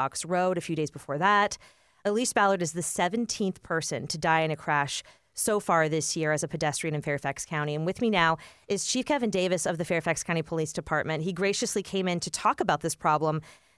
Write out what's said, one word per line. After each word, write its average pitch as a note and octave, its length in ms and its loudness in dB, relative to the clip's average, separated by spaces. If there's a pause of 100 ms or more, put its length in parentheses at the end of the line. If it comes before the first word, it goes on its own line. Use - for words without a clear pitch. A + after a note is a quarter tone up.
Ox - 240 -2
Road F3+ 340 0
a - 20 -2
few E3 140 -6
days D3+ 160 -2
before C#3+ 280 -6
that. G3+ 400 2 (460)
Elise G#3+ 280 0
Ballard G3 300 4
is D#3+ 100 -2
the E3+ 120 -4
seventeenth G3 800 -2
person D#3+ 420 -2
to - 100 -6
die D#3+ 260 4
in D#3+ 100 0
a D3+ 40 -2
crash C#3+ 460 -2 (320)
so G#3+ 240 0
far E3 300 4
this D3+ 280 0
year D#3+ 140 0
as D3+ 140 0
a D#3 40 -6
pedestrian D#3 460 -2
in D3 80 -2
Fairfax C#3 420 -4
County. D3 300 -4
And D#3 100 -2
with F#3 160 -2
me A#3 100 2
now E3 280 4 (300)
is G3+ 180 -2
Chief B3+ 180 0
Kevin C4 240 0
Davis F#3 380 2
of E3+ 100 0
the E3 80 -4
Fairfax E3 380 0
County E3 180 0
Police D#3+ 320 -4
Department. D#3 520 -2
He F#3+ 80 -2
graciously G3 500 0
came F#3+ 240 -2
in F3 140 0
to E3+ 100 -6
talk - 300 0
about E3+ 200 2
this D#3+ 140 -2
problem D#3 480 2 (360)